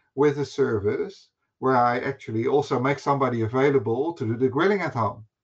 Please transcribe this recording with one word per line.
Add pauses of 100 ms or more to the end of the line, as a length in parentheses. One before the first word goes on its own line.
(140)
with
a
service (300)
where
I
actually
also
make
somebody
available
to
do
the
grilling
at
home (200)